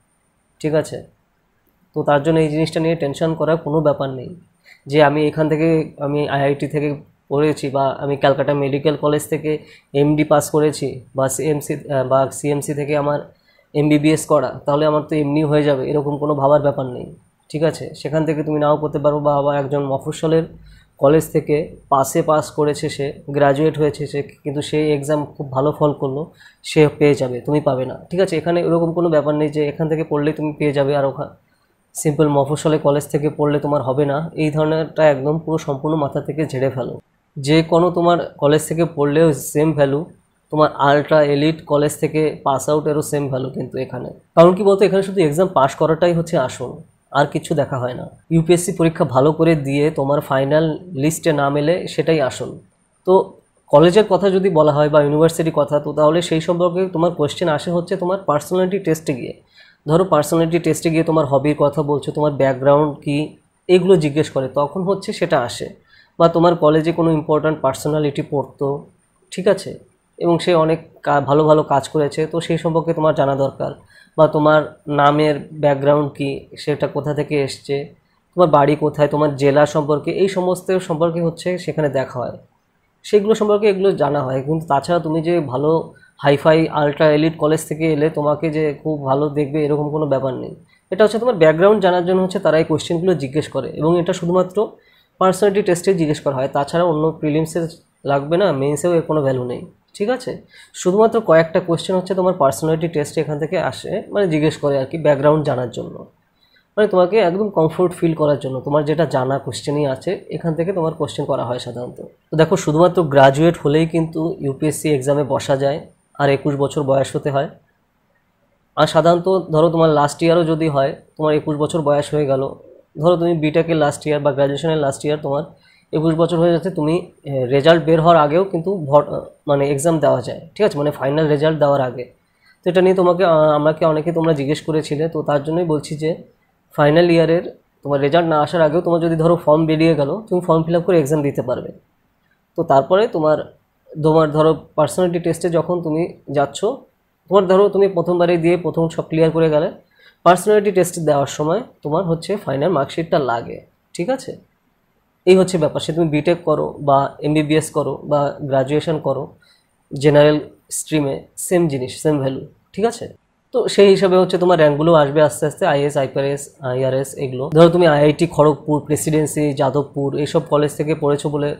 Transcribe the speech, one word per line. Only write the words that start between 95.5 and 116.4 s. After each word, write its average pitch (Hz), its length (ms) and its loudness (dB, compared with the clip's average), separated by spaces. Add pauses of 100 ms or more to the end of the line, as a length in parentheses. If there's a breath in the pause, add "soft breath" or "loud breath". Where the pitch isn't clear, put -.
টেস্টে 180 320 0
জিজ্ঞেস 151 260 0
করা 139 160 -4
হয়, 131 120 -2
তাছাড়া 147 360 -2
অন্য 160 360 0
প্রিলিমসে 160 480 -2 (380)
লাগবে 143 320 -2
না, 190 140 2
মেইনসেও 147 420 0
এর 165 80 2
কোনো 156 200 -2
ভ্যালু 131 220 -2
নেই, 123 220 -8 (280)
ঠিক 208 160 -4
আছে। 254 320 -6 (320 loud breath)
শুধুমাত্র 220 480 2
কয়েকটা 165 380 2
কোশ্চেন 165 360 -2
হচ্ছে 185 200 -2
তোমার 185 180 0
পার্সোনালিটি 160 540 0
টেস্টে 151 340 -4
এখান 147 180 -6
থেকে 160 200 -4
আসে, 156 520 -6
মানে 202 160 0
জিজ্ঞেস 156 300 0
করে 139 220 -2
আর 131 60 -2
কি, 165 120 -8
ব্যাকগ্রাউন্ড 147 480 2
জানার 127 260 -4
জন্য, - 340 -12 (720)
মানে 208 100 4
তোমাকে 185 300 2
একদম 202 320 0
কমফোর্ট 170 440 0
ফিল 170 200 -2
করার 147 260 0
জন্য, 131 200 -6
তোমার 147 260 -2
যেটা 156 200 0
জানা 135 340 -2
কোশ্চেনই 147 460 -4
আছে 135 260 -4 (180)
এখান 156 240 -4
থেকে 170 200 -2
তোমার 160 200 -2
কোশ্চেন 151 320 -6
করা 131 200 -4
হয় 123 140 -6
সাধারণত। 123 420 -12
তো - 360 -8
দেখো, 160 180 4
শুধুমাত্র 170 480 2
গ্র্যাজুয়েট 139 520 6 (100)
হলেই 156 200 2
কিন্তু 160 540 -4
ইউপিএসসি 147 540 -4
এক্সামে 143 300 0
বসা 131 340 -2
যায়, 139 220 -2 (400)
আর 143 100 2
একুশ 139 260 0